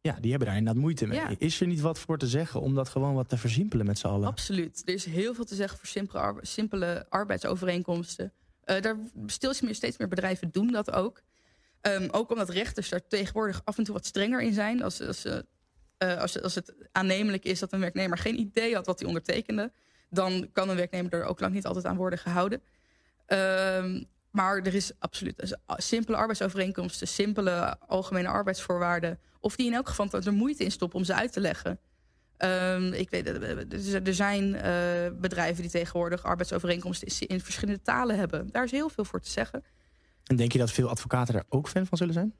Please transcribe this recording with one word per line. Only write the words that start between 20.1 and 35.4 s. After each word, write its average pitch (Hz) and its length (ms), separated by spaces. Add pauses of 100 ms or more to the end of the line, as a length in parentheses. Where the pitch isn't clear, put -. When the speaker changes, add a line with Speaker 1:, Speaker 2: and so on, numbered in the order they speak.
Speaker 2:
dan 185 420
kan 196 160
een 185 80
werknemer 180 360
er 170 120
ook - 160
lang 185 140
niet 190 120
altijd 180 200
aan 185 100
worden 180 220
gehouden. 180 420 (640)
Ehm, 190 760 (280)
maar 196 280
er 185 160
is 196 240
absoluut, - 400
dus, 190 160 (120)
ah, - 120
simpele 226 380
arbeidsovereenkomsten, 190 920
simpele 196 720
algemene 185 500
arbeidsvoorwaarden, 175 880 (220)
of - 160
die 254 100
in 233 80
elk 254 140
geval 202 220
er 196 220
moeite 240 320
in 185 60
stoppen 180 280
om 185 60
ze 180 100
uit 240 180
te - 80
leggen. 180 380 (580)
Ehm, 185 560
ik - 180
weet, - 160
eh, - 240
er - 160 (140)
z-, 196 140
er 190 200
zijn, 196 400
eh, - 180 (480)
bedrijven 170 420